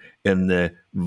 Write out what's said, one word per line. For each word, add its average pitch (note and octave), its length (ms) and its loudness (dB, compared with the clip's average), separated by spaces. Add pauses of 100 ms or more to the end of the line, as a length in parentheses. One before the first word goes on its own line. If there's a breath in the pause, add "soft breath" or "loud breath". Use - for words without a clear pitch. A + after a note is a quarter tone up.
(240 loud breath)
en, F#2 280 2
eh, F2 180 2 (380 soft breath)